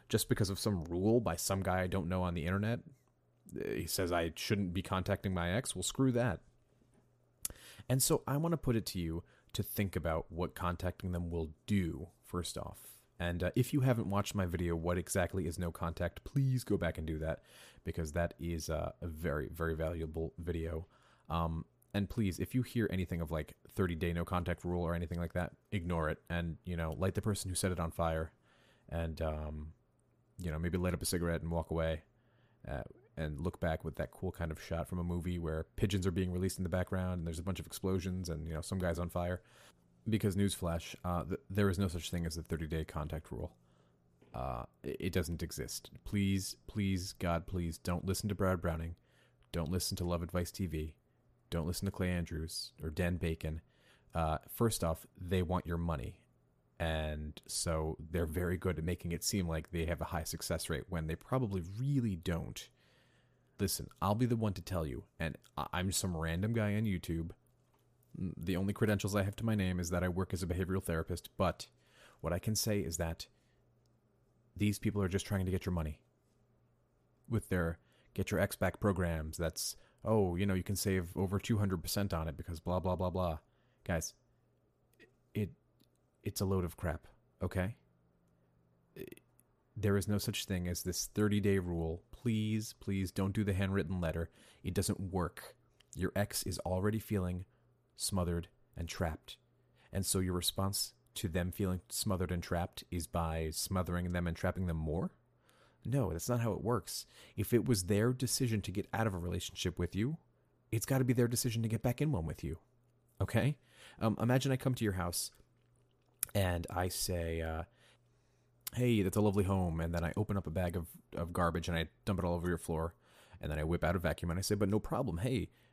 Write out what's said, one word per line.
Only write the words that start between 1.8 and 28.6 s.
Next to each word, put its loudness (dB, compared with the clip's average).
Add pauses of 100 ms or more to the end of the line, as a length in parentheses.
I 0
don't 0
know 0
on 0
the -2
internet, 0 (720)
uh, -4
he -2
says 0
I 2
shouldn't 0
be 0
contacting 0
my 0
ex. -2
Well, -4
screw 2
that." 2 (1500)
And 4
so 4
I 2
wanna 2
put 2
it 2
to -4
you 0 (300)
to -2
think 0
about 0
what -2
contacting -2
them -2
will -2 (140)
do, 2 (160)
first -4
off. -10 (220)
And, 0
uh, 2
if 4
you 4
haven't 4
watched 0
my 2
video, 0
What 0
Exactly 0
Is -4
No 0
Contact, -4
please 2
go 0
back 0
and -6
do -2
that, -2 (420)
because -4
that 0
is, -4
uh, -2 (100)
a -6
very, -2
very -2
valuable -2
video. -4 (420)
Um, 0 (260)
and 2
please, 0
if -2
you 4
hear 0
anything 0
of, -4
like, -4 (160)
thirty-day 2
no 0
contact -2
rule 0
or 2
anything -2
like -4
that, -2 (160)
ignore 2
it -2
and, -2
you -4
know, -2
light 0
the 0
person -2
who -2
set 0
it -2
on -2
fire 0 (560)